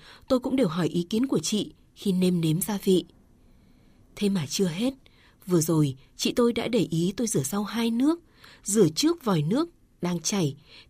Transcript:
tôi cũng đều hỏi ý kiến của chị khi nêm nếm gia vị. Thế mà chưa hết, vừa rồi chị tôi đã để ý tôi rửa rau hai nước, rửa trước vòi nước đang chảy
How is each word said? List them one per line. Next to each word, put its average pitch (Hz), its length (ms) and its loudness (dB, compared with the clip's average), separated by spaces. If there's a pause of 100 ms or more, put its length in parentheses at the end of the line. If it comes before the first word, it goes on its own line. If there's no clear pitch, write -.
(280)
tôi 254 120 2
cũng 254 160 -4
đều 262 120 2
hỏi 160 200 -2
ý 170 160 -2
kiến 233 240 -2
của 269 120 0
chị 196 340 -4 (220)
khi - 160 -4
nêm 180 300 2
nếm 160 200 0
gia 202 220 -4
vị. 185 220 2 (1080)
Thế 202 140 0
mà 185 200 0
chưa 196 180 0
hết, 214 260 -2 (540)
vừa 180 140 4
rồi 151 340 2 (220)
chị - 180 -2
tôi 240 180 4
đã 226 140 -4
để 226 220 0
ý 170 280 0
tôi 233 100 -2
rửa 165 160 0
rau 202 200 -4
hai 233 280 -2
nước, 277 280 0 (440)
rửa 196 260 4
trước 320 360 0
vòi 185 160 2
nước 247 280 0 (320)
đang 175 180 -2
chảy 165 360 -2 (340)